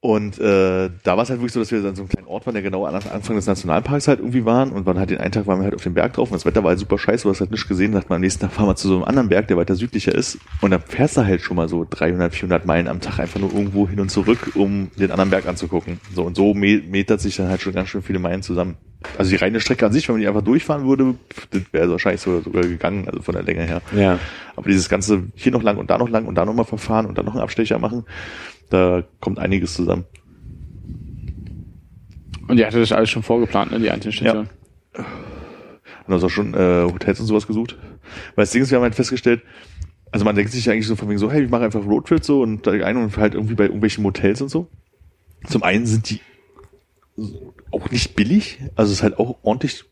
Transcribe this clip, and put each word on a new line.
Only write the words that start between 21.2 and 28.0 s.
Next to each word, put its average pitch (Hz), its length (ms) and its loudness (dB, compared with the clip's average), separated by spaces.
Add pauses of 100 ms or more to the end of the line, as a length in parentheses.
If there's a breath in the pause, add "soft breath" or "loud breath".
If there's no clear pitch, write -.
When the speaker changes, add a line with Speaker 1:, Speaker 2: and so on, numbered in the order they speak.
Speaker 1:
pff, - 160 -16
das 98 120 -2 (100)
wäre 85 180 2
wahrscheinlich 87 300 0
sogar, 87 220 0
sogar 87 200 0
gegangen, 87 460 -2
also - 120 -6
von 87 140 -4
der 92 80 -4
Länge 85 220 -2
her. 85 180 -4 (140)
Speaker 2:
Ja. 95 240 4 (340 loud breath)
Speaker 1:
Aber - 140 -6
dieses 95 200 4
ganze 98 360 2 (100)
hier - 160 2
noch 123 140 0
lang 104 120 2
und 101 140 -8
da - 80 -2
noch 120 100 0
lang 113 180 0
und - 100 -4
da 85 80 2
nochmal 110 200 0
verfahren 110 420 -2
und 92 120 -4
dann 95 80 -2
noch 104 80 -8
einen 120 80 -2
Abstecher 113 380 0
machen, 113 240 -4 (680 loud breath)